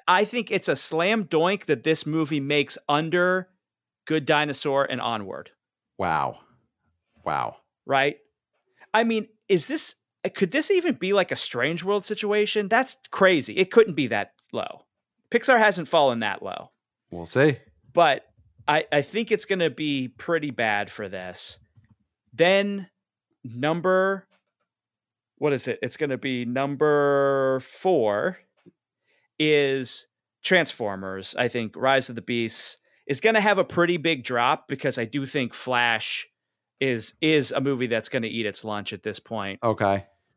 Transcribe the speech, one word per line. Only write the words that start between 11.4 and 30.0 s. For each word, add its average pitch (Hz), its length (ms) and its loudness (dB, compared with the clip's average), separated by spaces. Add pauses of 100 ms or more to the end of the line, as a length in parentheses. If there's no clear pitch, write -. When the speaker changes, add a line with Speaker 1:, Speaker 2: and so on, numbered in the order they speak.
Speaker 1:
World 202 200 -2
situation? 208 640 -2
That's 247 280 0 (160)
crazy. 165 440 4
It 185 140 2
couldn't 226 240 6
be 135 140 0
that 104 240 -4 (200)
low. - 320 -8 (460)
Pixar 240 280 4
hasn't 196 300 2
fallen 135 320 4
that 101 220 -4
low. - 280 -10 (400)
Speaker 2:
We'll 87 140 -10
see. 135 320 2 (380)
Speaker 1:
But 160 300 4 (440)
I, 151 240 2
I 147 80 2
think 214 300 -4
it's 214 160 -2
gonna 175 240 0
be 139 380 -4
pretty 151 420 -4
bad 104 400 -2
for 104 180 -10
this. 92 500 -12 (760)
Then 196 540 2 (560)
number, 180 800 0 (1120)
what 147 140 0
is 131 160 -2
it? 113 140 -4
It's 123 140 -4
gonna 139 220 -4
be 127 260 -4
number 139 1160 2
four 139 800 0 (1000)
is 139 680 2 (360)